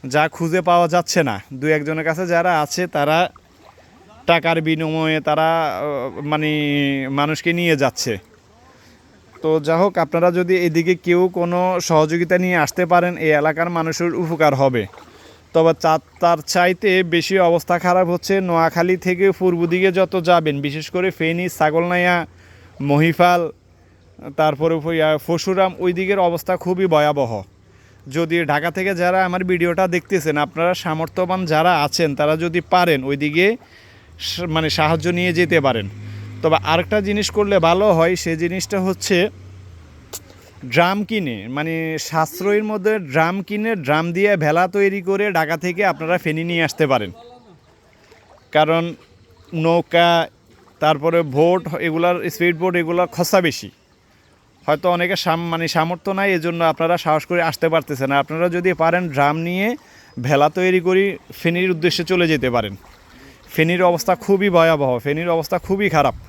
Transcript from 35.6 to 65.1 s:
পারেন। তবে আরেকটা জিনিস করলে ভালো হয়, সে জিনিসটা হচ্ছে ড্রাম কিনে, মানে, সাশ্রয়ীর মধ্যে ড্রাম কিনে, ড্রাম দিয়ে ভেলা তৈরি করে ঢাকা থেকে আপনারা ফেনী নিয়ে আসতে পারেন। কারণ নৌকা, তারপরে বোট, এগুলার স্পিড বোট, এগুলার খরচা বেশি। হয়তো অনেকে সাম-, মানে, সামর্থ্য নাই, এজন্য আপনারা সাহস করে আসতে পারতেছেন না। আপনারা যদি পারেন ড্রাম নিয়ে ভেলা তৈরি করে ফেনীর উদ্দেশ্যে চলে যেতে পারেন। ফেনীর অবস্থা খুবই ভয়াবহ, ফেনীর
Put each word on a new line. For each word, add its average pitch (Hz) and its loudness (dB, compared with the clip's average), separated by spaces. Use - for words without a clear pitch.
পারেন। 117 0
তবে 160 2
আরেকটা 170 0
জিনিস 208 -2
করলে 202 2
ভালো 180 4
হয়, 170 2
সে 165 -4
জিনিসটা 180 -4
হচ্ছে 185 0
ড্রাম 175 0
কিনে, 127 -6
মানে, 160 -6
সাশ্রয়ীর 185 -2
মধ্যে 214 -2
ড্রাম 165 -2
কিনে, 208 -4
ড্রাম 160 -2
দিয়ে 196 2
ভেলা 160 2
তৈরি 196 0
করে 196 -2
ঢাকা 160 0
থেকে 180 -4
আপনারা 170 -2
ফেনী 160 -4
নিয়ে 170 -2
আসতে 156 0
পারেন। 113 0
কারণ 165 2
নৌকা, 170 2
তারপরে 156 2
বোট, 165 2
এগুলার 170 -2
স্পিড 175 0
বোট, 175 -2
এগুলার 170 0
খরচা 185 0
বেশি। 139 -4
হয়তো 156 0
অনেকে 175 0
সাম-, 170 -2
মানে, 165 -2
সামর্থ্য 170 -2
নাই, 196 0
এজন্য 170 -2
আপনারা 165 2
সাহস 156 0
করে 175 -2
আসতে 165 -2
পারতেছেন 139 -2
না। 139 2
আপনারা 156 -2
যদি 175 0
পারেন 165 0
ড্রাম 143 2
নিয়ে 185 -2
ভেলা 143 2
তৈরি 185 0
করে 185 0
ফেনীর 175 -2
উদ্দেশ্যে 170 -2
চলে 175 2
যেতে 127 0
পারেন। 107 -2
ফেনীর 170 2
অবস্থা 175 2
খুবই 196 0
ভয়াবহ, 156 2
ফেনীর 147 -4